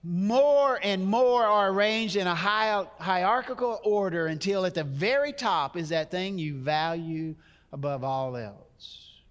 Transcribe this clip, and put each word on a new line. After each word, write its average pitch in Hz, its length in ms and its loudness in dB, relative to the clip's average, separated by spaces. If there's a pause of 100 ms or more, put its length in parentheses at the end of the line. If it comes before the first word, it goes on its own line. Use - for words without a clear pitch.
more 262 760 4
and 190 200 0
more 240 400 4
are 208 280 4
arranged 208 440 0
in 190 120 0
a 175 80 2
hi-, 208 500 0 (140)
hierarchical 214 840 0
order 190 440 0
until 185 400 -2
at 180 80 -4
the 160 80 -2
very 233 500 -2
top 208 420 -2
is 160 140 -6
that 160 220 -2
thing 190 260 -4
you 151 220 -6
value 160 760 -4 (400)
above 139 300 -6
all 131 340 -4
else. - 760 -16 (180)